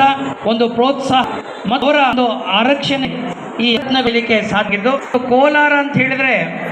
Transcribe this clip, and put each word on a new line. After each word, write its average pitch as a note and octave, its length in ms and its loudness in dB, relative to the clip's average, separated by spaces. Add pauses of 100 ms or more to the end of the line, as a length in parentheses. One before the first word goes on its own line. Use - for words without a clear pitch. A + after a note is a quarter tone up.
(460)
ಒಂದು A#3 240 0
ಪ್ರೋತ್ಸಾಹ B3+ 560 0 (440)
ಮತ್ತು C4 180 0
ಅವರ D4+ 80 4
ಒಂದು B3 480 2
ಆರಕ್ಷಣೆ C4 920 -2 (280)
ಈ A#3 100 2
ಯತ್ನಗಳಿಗೆ A#3 680 0
ಸಾಗಿದ್ದು, G#3 760 -2
ಕೋಲಾರ C#4+ 540 4
ಅಂತ C#4+ 240 0
ಹೇಳಿದ್ರೆ B3+ 760 0